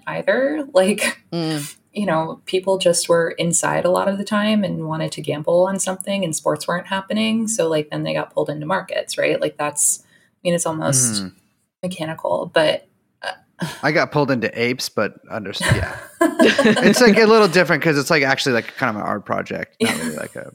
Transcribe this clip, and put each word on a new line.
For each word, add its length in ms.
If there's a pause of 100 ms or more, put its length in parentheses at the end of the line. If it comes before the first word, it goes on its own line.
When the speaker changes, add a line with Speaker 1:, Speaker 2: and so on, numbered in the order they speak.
Speaker 1:
either. 600
<laughs> 40
Like, 460 (120)
Speaker 2:
Mm. 420 (200)
Speaker 1:
you 140
know, 380
people 340
just 280
were 300
inside 480
a 60
lot 160
of 100
the 80
time 380
and 240
wanted 260
to 80
gamble 460
on 120
something 460
and 100
sports 320
weren't 200
happening. 600
So, 220
like, 220
then 120
they 120
got 180
pulled 160
into 160
markets, 520
right? 220
Like, 180
that's, 460
I 400
mean, 120
it's 100
almost 580
Speaker 3:
Mm. 100 (500)
Speaker 1:
mechanical, 680
but, 340 (340)
uh, 120 (500)
Speaker 3:
I 80
got 200
pulled 200
into 180 (100)
apes, 300
but 300 (100)
under-, 320
yeah. 340 (240)
Speaker 1:
<laughs> 80 (160)
Speaker 3:
It's, 560
like, 180
a 100
little 200
different 360
'cause 160
it's, 100
like, 140
actually, 300
like, 220
kind 200
of 60
an 60
art 180
project. 540
Not 180
really 180
like 200
a, 200